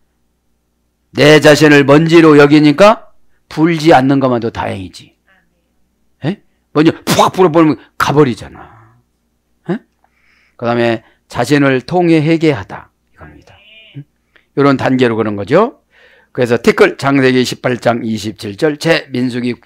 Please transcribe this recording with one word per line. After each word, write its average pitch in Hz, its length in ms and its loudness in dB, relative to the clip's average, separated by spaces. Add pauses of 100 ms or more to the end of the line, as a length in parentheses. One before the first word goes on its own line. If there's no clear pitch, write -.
(1120)
내 147 280 4
자신을 147 440 4
먼지로 156 540 4
여기니까 151 720 2 (380)
불지 160 460 0
않는 139 260 2
것만도 120 300 -4
다행이지. 101 680 -12 (1080)
에? 196 160 -8 (300)
먼저 156 200 2 (120)
푹 - 280 0
불어버리면 165 460 0 (180)
가버리잖아. - 1000 -4 (720)
에? 196 80 -6 (800)
그다음에 117 460 -4 (260)
자신을 135 540 -2
통해 165 380 0
회개하다 151 680 -4 (240)
이겁니다. - 400 -20 (420)
응? 143 80 -18 (520)
이런 139 200 2
단계로 123 400 -2
그런 107 200 -4
거죠. 151 440 -2 (520)
그래서 120 300 -2
티끌 202 360 -2
창세기 131 460 0
십팔 123 340 -6
장 117 260 -4
이십칠 104 540 -10
절, 151 180 -4
제 160 340 -4
민수기 123 440 -6 (120)